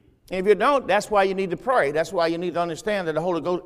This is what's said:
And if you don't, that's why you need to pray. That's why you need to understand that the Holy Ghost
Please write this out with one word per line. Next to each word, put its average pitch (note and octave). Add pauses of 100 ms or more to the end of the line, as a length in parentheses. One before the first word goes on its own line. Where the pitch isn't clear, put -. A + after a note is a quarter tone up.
(320)
And F#3
if G3+
you G3+
don't, B3
that's G3+
why G3+
you G3
need F#3+
to F3
pray. G#3+
That's E3
why E3+
you E3
need F3
to E3+
understand F3
that D#3+
the D#3
Holy E3+
Ghost F3